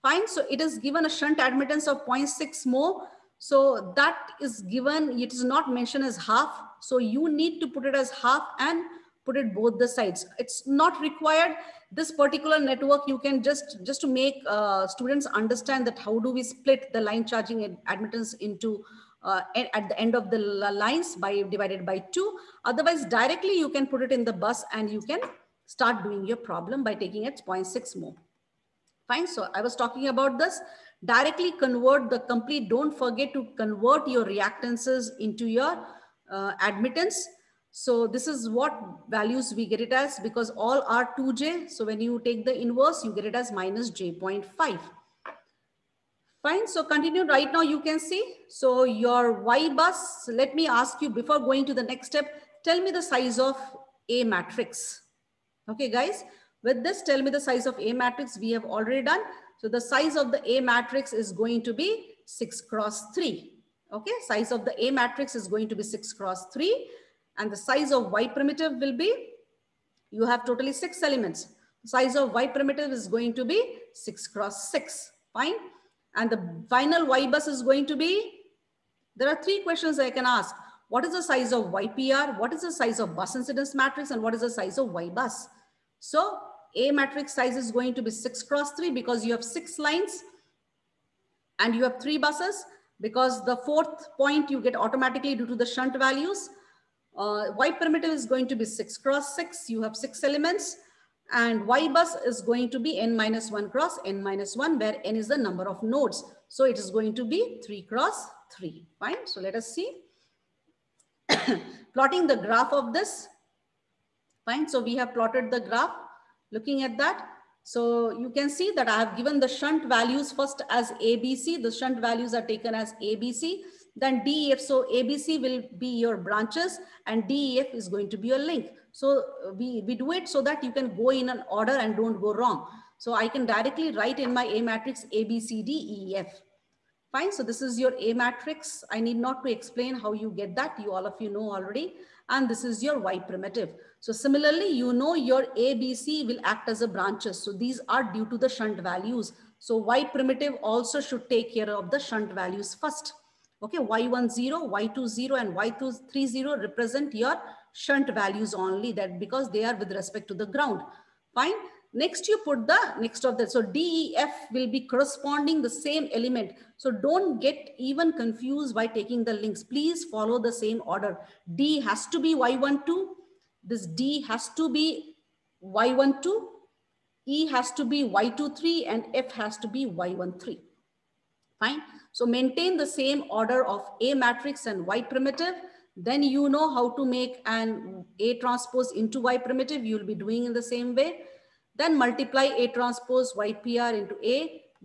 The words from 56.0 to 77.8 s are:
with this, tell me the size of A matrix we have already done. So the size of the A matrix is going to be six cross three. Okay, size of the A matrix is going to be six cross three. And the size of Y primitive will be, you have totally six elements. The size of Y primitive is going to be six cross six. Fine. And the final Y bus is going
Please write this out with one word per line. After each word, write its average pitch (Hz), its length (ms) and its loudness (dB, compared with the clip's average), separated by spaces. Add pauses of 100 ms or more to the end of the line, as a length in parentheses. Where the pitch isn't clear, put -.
with 240 200 2
this, 381 200 -2
tell 269 180 4
me 269 80 2
the 277 100 0
size 254 280 0
of 254 120 -4
A 214 140 0
matrix 247 460 -2
we 220 120 -2
have 226 140 -2
already 226 380 0
done. 320 180 4 (380)
So 226 80 -6
the 233 140 0
size 285 340 2
of 277 160 2
the - 160 0
A 254 140 4
matrix 247 520 2
is 214 180 -2
going 226 320 0
to 233 100 -2
be 392 420 -2 (100)
six - 360 -8
cross 214 540 -4
three. 302 380 -2 (380)
Okay, 214 200 -6 (160)
size 220 240 0
of 220 140 -2
the 233 200 0
A 262 60 2
matrix 269 420 0
is 214 140 -8
going 214 220 -2
to 220 60 -4
be 196 60 -6
six - 320 -8
cross 185 400 -6
three. 440 380 -2 (480)
And 214 120 -2
the 202 60 -8
size 277 340 0
of 233 200 2
Y 214 160 2
primitive 294 520 0
will 269 160 0
be, 339 160 2 (1000)
you 220 140 0
have 240 200 2
totally 262 280 0
six 349 280 -6
elements. 240 460 0 (360)
The 226 60 -20
size 254 260 2
of 269 180 2
Y 247 140 2
primitive 277 440 0
is 226 160 -6
going 226 260 0
to 247 120 -2
be 440 340 0 (140)
six - 340 -14
cross 208 440 -6
six. - 400 -4 (220)
Fine. 294 220 0 (600)
And 226 140 2
the 180 400 -4
final 294 380 4
Y 262 180 6
bus 294 220 2
is 262 160 -4
going 269 240 6